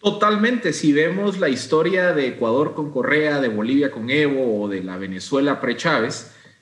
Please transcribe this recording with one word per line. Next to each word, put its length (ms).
Totalmente. 720
Si 180
vemos 460
la 100
historia 640
de 140
Ecuador 480
con 160
Correa, 500
de 80
Bolivia 420
con 200
Evo 520
o 60
de 160
la 140
Venezuela 640
pre-Chávez, 680